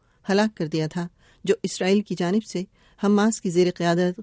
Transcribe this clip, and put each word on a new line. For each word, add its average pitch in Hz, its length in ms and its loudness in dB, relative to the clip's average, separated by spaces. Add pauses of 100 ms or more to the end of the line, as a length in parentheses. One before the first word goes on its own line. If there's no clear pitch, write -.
(280)
ہلاک 208 280 0
کر 165 100 -4
دیا 156 200 -2
تھا، 175 220 -6 (360)
جو 185 180 2
اسرائیل 190 380 0
کی 202 180 -6
جانب 190 340 -2
سے 185 120 -6 (400)
حماس 208 360 2
کی 190 100 -4
زیر 175 240 4
قیادت 175 480 0